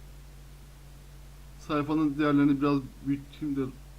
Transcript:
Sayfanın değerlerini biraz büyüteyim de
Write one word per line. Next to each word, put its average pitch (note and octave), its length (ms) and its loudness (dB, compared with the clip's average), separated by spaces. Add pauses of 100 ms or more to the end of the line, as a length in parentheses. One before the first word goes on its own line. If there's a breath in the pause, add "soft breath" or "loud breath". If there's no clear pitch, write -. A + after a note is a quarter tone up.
(1600)
Sayfanın D3+ 580 0
değerlerini C#3+ 440 6
biraz C#3+ 200 4 (260)
büyüteyim C#3 480 -2
de C#3 60 0 (380)